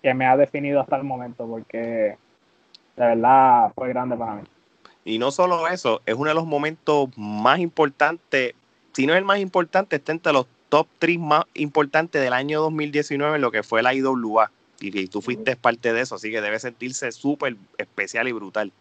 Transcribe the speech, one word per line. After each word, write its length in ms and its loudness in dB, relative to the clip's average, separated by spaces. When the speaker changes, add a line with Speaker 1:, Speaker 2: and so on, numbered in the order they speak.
Speaker 1:
que 120 2
me 120 0
ha 120 6
definido 420 2
hasta 160 -2
el 80 -4
momento, 420 -10
porque 680 -4
de 100 0
verdad 720 6
fue 140 -4
grande 260 -4
para 200 -8
mí. 80 -14
Speaker 2:
Y 160 -4
no 120 0
solo 360 0
eso, 380 0
es 80 0
uno 160 -2
de 60 2
los 100 0
momentos 720 0
más 420 2
importantes, 960 0
si 120 0
no 60 2
es 80 4
el 60 -2
más 140 2
importante, 580 0
está 160 -6
entre 180 -2
los 160 2
top 180 4
three 180 0
más 260 0
importantes 680 -2
del 100 0
año 300 -2
dos 100 0
mil 180 -4
diecinueve 460 -2
en 60 0
lo 100 0
que 100 -2
fue 220 0
la 100 2
I 60 -2
W 400 0
A. 120 2
Y 100 -10
que 180 -4
tú 140 -8
fuiste 360 -4
parte 340 0
de 80 0
eso, 160 -4
así 160 -10
que 80 -4
debe 200 -4
sentirse 520 -10
súper 460 -4
especial 520 -4
y 20 -4
brutal. 500 -6